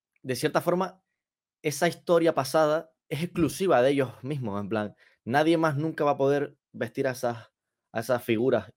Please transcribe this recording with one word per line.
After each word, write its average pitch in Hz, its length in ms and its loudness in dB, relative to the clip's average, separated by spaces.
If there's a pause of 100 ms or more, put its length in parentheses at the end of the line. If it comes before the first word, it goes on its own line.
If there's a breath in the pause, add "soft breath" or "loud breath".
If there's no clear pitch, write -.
(240)
de 127 120 -4
cierta 151 260 0
forma, 175 400 -2 (600)
esa 156 260 0
historia 170 480 2
pasada 156 560 0 (180)
es 151 140 -6
exclusiva 170 580 2
de 135 100 4
ellos 139 200 0 (120)
mismos, 123 380 -6
en 98 80 -8
plan, 104 260 -4 (280 soft breath)
nadie 156 340 2
más 160 200 0
nunca 156 260 -4
va 147 80 4
a 131 60 -2
poder 139 380 0 (160)
vestir 120 360 -6
a 131 40 -2
esas, 117 380 -6 (420)
a 113 80 -6
esas 120 240 -2
figuras 117 540 0